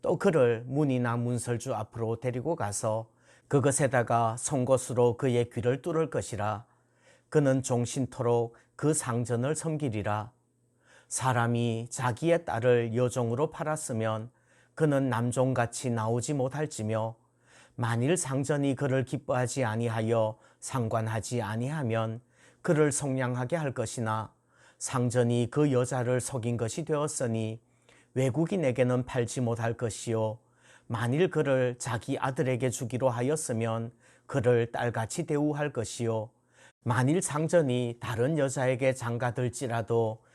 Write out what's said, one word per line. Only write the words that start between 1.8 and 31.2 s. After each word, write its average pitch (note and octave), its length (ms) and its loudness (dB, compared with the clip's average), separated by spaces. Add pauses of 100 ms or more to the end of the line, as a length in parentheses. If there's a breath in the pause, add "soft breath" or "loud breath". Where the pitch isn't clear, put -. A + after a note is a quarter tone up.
데리고 B2+ 360 -2
가서 A2 540 -2 (380 soft breath)
그것에다가 B2 880 4
송곳으로 B2 800 2
그의 A#2+ 320 2
귀를 B2 320 -2
뚫을 D#3+ 260 -2
것이라. G#2+ 560 -4 (640 soft breath)
그는 C3+ 340 4
종신토록 A#2+ 920 0 (220 loud breath)
그 D3+ 180 2
상전을 B2 600 0
섬기리라. A2 760 -4 (760 soft breath)
사람이 A#2+ 840 0
자기의 D#3+ 560 0
딸을 A#2+ 500 2
여종으로 B2 540 0
팔았으면 A2+ 800 -4 (440 soft breath)
그는 C#3 360 4
남종같이 A#2+ 800 0
나오지 A#2 420 0
못할지며, B2+ 840 -2 (580 soft breath)
만일 A#2+ 420 2
상전이 C#3 600 0
그를 C3 280 0
기뻐하지 B2+ 600 -2
아니하여 A2+ 760 0 (220 soft breath)
상관하지 A2+ 840 -2
아니하면 A2+ 800 -2 (400 soft breath)
그를 D3+ 280 4
속량하게 C3 680 -2
할 D3 180 -2
것이나, A2 580 -4 (460 soft breath)
상전이 A#2+ 720 2
그 D3 220 2
여자를 B2+ 500 0
속인 A#2+ 340 -4
것이 A#2 300 -4
되었으니 A#2 720 -2 (540 soft breath)
외국인에게는 C3 920 2
팔지 B2 360 -2
못할 A#2 340 -2
것이요, A2 640 -4 (500 soft breath)
만일 A#2+ 420 0